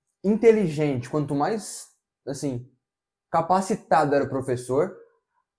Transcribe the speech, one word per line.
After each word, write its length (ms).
inteligente, 880
quanto 240
mais, 540
assim, 420
capacitado 840
era 100
o 40
professor, 680